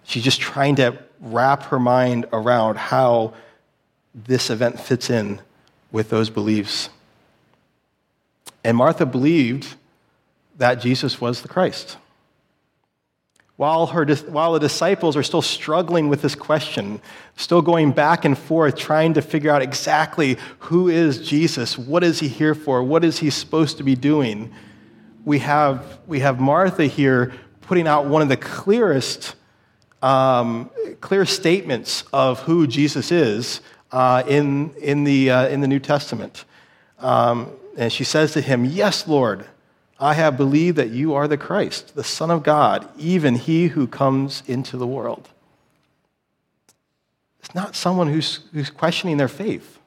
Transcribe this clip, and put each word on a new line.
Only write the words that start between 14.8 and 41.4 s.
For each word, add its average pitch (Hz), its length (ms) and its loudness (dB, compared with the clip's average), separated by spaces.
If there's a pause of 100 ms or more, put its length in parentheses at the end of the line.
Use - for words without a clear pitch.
are 147 60 2
still 151 220 0
struggling 160 680 -2
with 143 140 0
this 143 100 -2
question, 113 680 -4 (380)
still 175 240 2
going 160 300 2
back 151 340 2
and 143 100 4
forth, 156 400 0
trying 156 380 2
to 151 80 4
figure 151 300 -2
out 143 100 4
exactly 147 760 0 (220)
who 180 300 2
is 160 380 2
Jesus, 147 500 0
what 143 260 0
is 170 160 2
he 151 80 -2
here 151 280 0
for, 135 280 0
what 156 200 2
is 160 160 0
he 156 100 0
supposed 156 480 -2
to 143 60 -12
be 135 120 4
doing, 123 560 0 (720)
we 147 160 0
have, 147 680 0
we 151 140 -4
have 135 180 2
Martha 165 460 2
here 127 480 2 (280)
putting 175 260 0
out 147 200 2
one 151 160 2
of 143 60 2
the 135 80 2
clearest, - 1000 -2 (680)
um, 127 680 0 (300)
clear 196 240 0
statements - 840 -2
of 131 280 2
who 165 260 2
Jesus 143 460 -2
is, 123 500 0 (300)
uh, 127 360 2
in, 143 540 0
in 147 220 0
the, 135 260 4
uh, 127 200 4
in 143 120 -2
the 139 60 0
New 135 120 2
Testament. 131 680 -4 (540)
Um, 120 520 0 (260)
and 117 140 -2
she - 140 -6
says 156 260 2
to 151 100 -2
him, 123 220 0
"Yes, 180 420 0
Lord, 117 400 0 (540)
I 143 140 2
have 151 240 2
believed 151 400 2
that 120 140 0
you 143 220 -2
are 143 140 0
the 147 80 0
Christ, - 580 -6